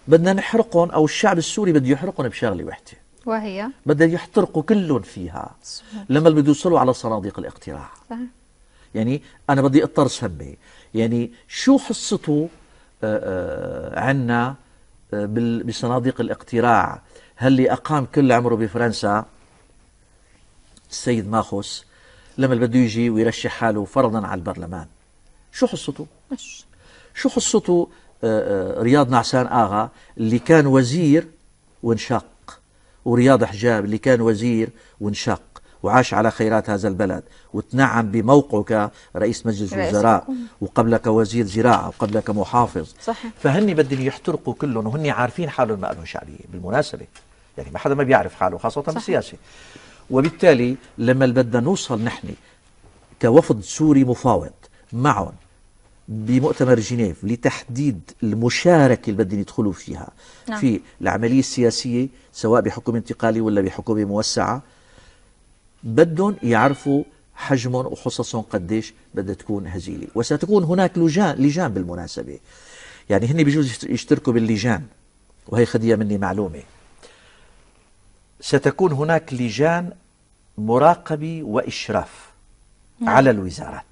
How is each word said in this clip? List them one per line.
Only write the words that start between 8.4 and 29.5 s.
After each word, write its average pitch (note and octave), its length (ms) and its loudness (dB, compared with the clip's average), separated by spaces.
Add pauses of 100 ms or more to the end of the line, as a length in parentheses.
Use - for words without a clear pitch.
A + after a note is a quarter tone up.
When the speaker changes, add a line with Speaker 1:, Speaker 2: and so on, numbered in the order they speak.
Speaker 1:
يعني A#2 280 -2 (280)
أنا C3+ 120 2
بدي C#3 220 4
أضطر D3+ 240 2
سمي، D2 480 -10 (380)
يعني A#2 360 0 (180)
شو C4+ 300 2
حصته، D#3+ 680 -4 (560)
آه، G#2+ 160 -2 (760)
آه، - 40 -4
عنا، A#2+ 540 0 (600)
آه، G#2 120 -4
بال-، A#2 400 -2
بصناديق B2 540 -2
الاقتراع؟ A2+ 840 0 (340)
هل C3 160 2
اللي C3 200 4
أقام C#3 420 -2
كل C3+ 180 4
عمره A#2+ 220 4
بفرنسا A2 720 -2 (1700)
السيد A2+ 400 -4
ماخوس G2+ 540 -4 (540)
لما C3 160 2
اللي A#2+ 120 2
بده A#2+ 120 2
يجي A#2 320 2
ويرشح A2 400 0
حاله G#2+ 340 -2
فرضا G#2+ 420 0
على F#2+ 120 -6
البرلمان، E2+ 480 -10 (640)
شو - 140 -2
حصته؟ - 400 -6 (260)
Speaker 2:
مش. - 320 -16 (500)
Speaker 1:
شو - 140 0
حصته، F#3 600 0 (360)
آه، G2+ 540 -2
آه، G#2+ 40 -2
رياض B2+ 280 4
نعسان B2+ 360 2
آغا A2 440 0 (280)